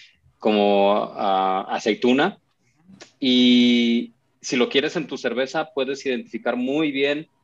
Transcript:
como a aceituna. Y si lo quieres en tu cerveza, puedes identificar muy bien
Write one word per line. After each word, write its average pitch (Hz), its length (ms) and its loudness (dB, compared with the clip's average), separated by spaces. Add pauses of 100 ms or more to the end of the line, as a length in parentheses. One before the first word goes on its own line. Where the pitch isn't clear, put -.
(380)
como 101 760 2
a 95 460 0 (120)
aceituna. 127 640 0 (800)
Y 123 920 4 (300)
si - 140 -6
lo 120 120 2
quieres 143 280 -2
en 147 100 -6
tu 139 100 -10
cerveza, 131 580 -4
puedes 135 300 -6
identificar 120 520 -6
muy 143 340 -2
bien 143 380 -4 (160)